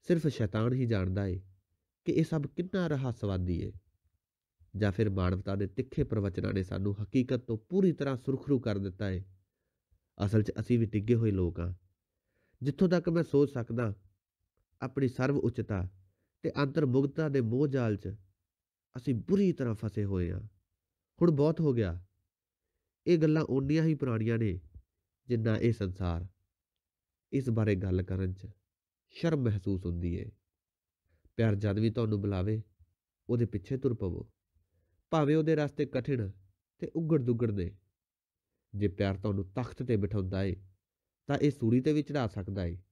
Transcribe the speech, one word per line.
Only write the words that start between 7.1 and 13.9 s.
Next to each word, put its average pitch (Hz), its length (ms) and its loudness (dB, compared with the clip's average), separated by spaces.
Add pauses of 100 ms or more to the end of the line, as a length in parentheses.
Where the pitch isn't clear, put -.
ਤੋਂ 117 200 -4
ਪੂਰੀ 185 340 2
ਤਰ੍ਹਾਂ 139 260 -4
ਸੁਰਖਰੂ 135 420 -2
ਕਰ 104 180 -2
ਦਿੱਤਾ 98 320 -4
ਏ। 92 140 -4 (1000)
ਅਸਲ 107 180 4
'ਚ - 160 -2
ਅਸੀਂ 120 200 2
ਵੀ 113 60 2
ਡਿੱਗੇ 107 300 2
ਹੋਏ 113 160 2
ਲੋਕ 87 280 0
ਹਾਂ। 87 140 -4 (880)
ਜਿੱਥੋਂ 143 280 2
ਤੱਕ 175 200 2
ਮੈਂ 165 140 2
ਸੋਚ 143 280 4
ਸਕਦਾ, 117 420 -2 (880)